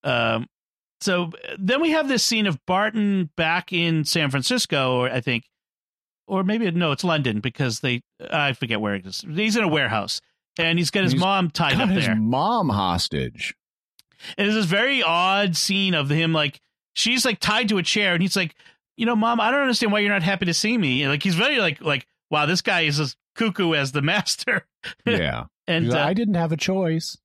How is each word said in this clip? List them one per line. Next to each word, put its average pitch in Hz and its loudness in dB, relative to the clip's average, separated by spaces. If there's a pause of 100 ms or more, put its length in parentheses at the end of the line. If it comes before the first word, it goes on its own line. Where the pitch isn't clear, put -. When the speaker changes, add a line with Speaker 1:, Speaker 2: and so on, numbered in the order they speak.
Speaker 1:
Um, 113 0 (540)
so, 180 0 (180)
uh, - -10
then 208 0
we 330 2
have 311 2
this 262 0
scene 220 0
of 170 -2
Barton 202 0
back 170 0
in 165 2
San 151 0
Francisco, 135 0
or 123 0
I 127 -2
think, 120 -2 (840)
or 190 0
maybe, 214 0
no, 170 2
it's - -6
London, 143 0
because 120 -2
they, 123 -2 (280)
I 147 0
forget 113 -2
where 104 0
it 92 -8
is. - -12
He's 208 -2
in 226 2
a 196 2
warehouse, 120 0 (360)
and 165 0
he's 165 0
got 202 0
his 127 2
Speaker 2:
He's 135 0
Speaker 1:
mom 185 0
tied 151 0
Speaker 2:
got 180 0
Speaker 1:
up 240 2
Speaker 2:
his 190 2
Speaker 1:
there. 107 0
Speaker 2:
mom 143 0
hostage. 85 -2 (840)
Speaker 1:
And 202 0
it's 214 2
this 214 2
very 233 0
odd 180 2
scene 190 0
of 143 0
him, 160 2
like, 151 -2 (320)
she's, 240 0
like, 226 0
tied 214 0
to 202 2
a 175 -2
chair, 202 0
and 170 2
he's 190 0
like, 180 -2 (400)
"You 226 0
know, 240 2
Mom, 226 2
I 220 2
don't 285 2
understand 233 0
why 208 2
you're 202 2
not 196 0
happy 190 0
to 175 0
see 220 0
me." 139 2
And, 139 0
like, 147 0
he's 185 2
very, 254 2
like, 165 -2
like, 143 -2 (240)
"Wow, 151 2
this 180 0
guy 185 0
is 147 0
as 143 -4 (180)
cuckoo 190 0
as 139 0
the 139 0
<laughs> - 0
Master." 196 -2 (400)
Speaker 2:
Yeah. 78 -2 (220)
Speaker 1:
And, 165 0
Speaker 2:
He's 120 2
like, 147 2
Speaker 1:
uh, - 0
Speaker 2:
"I 170 0
didn't 208 0
have 165 0
a 165 -4
choice." 165 -2